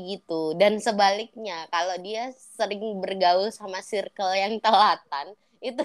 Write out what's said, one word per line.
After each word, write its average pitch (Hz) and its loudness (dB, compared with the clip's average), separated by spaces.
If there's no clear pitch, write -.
gitu. 160 -4
Dan 208 4
sebaliknya, 202 0
kalau 175 -2
dia 220 -8
sering 202 -4
bergaul 185 2
sama 196 -12
circle 196 -6
yang 208 -2
telatan, 190 4
itu 240 -8